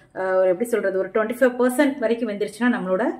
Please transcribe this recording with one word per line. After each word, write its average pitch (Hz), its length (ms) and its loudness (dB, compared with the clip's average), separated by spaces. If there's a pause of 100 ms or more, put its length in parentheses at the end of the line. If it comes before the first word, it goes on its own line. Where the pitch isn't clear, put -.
(140)
அஹ், 190 200 -2
ஒரு, 190 140 4
எப்படி 185 220 0
சொல்றது, 196 280 0
ஒரு 190 100 -2
ட்வென்டி 220 280 -2
ஃபைவ் 247 220 2
பர்சன்ட் 254 400 2
வரைக்கும் 233 300 -2
வெந்துருச்சுன்னா 202 480 -2
நம்மளோட 185 280 0 (160)